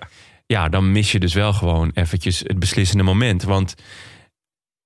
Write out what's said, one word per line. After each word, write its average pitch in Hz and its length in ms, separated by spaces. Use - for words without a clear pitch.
Ja, 90 240
dan 95 220
mis 101 200
je 104 80
dus 90 140
wel 101 200
gewoon 82 400
eventjes - 460
het 92 200
beslissende 95 440
moment. 95 400
Want 95 320